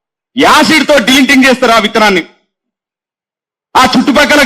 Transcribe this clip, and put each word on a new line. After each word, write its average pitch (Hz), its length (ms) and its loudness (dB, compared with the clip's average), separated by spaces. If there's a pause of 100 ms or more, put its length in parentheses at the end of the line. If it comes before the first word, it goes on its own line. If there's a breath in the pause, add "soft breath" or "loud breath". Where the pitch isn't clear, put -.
(380)
యాసిడ్ 294 520 0
తో 294 80 2 (100)
డిలింటింగ్ 262 400 2
చేస్తారు 247 300 0
ఆ - 80 2
విత్తనాన్ని. 214 380 -2 (1500)
ఆ 247 80 2 (100)
చుట్టుపక్కల 285 520 0